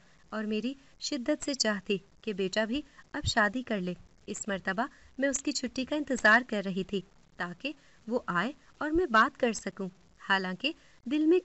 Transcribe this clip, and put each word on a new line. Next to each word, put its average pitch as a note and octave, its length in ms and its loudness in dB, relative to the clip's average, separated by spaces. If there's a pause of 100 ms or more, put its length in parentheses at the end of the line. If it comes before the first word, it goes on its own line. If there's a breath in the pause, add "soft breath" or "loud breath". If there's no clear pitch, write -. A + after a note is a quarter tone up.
(320 soft breath)
और G#3+ 140 -4
मेरी G#3+ 300 -2 (260 soft breath)
शिद्दत D4 400 -2
से C#4+ 140 -2
चाह G#3+ 240 0
थी F#3+ 220 -2 (220)
कि A3 100 -4
बेटा G3 320 0
भी B3+ 180 -4 (300 loud breath)
अब C#4+ 120 -6
शादी A3 380 2
कर G#3+ 160 -2
ले। F3+ 160 -4 (340)
इस G#3+ 200 -8
मर्तबा G3 400 -2 (300 soft breath)
मैं C#4 100 2
उसकी C#4 220 -2
छुट्टी B3+ 340 -4
का D4 100 -4
इंतज़ार B3 480 4
कर G#3+ 200 -2
रही F#3+ 200 -2
थी F#3+ 200 -4 (360)
ताकि F3+ 340 -6 (340 soft breath)
वो A#3 220 -2
आए F3+ 240 0 (280 soft breath)
और D4+ 100 -2
मैं E4 200 2
बात A3+ 260 4
कर A#3 180 2
सकूं। F#3+ 340 -6 (320)
हालांकि F#3+ 520 0 (320 soft breath)
दिल D4+ 220 2
में F4+ 180 6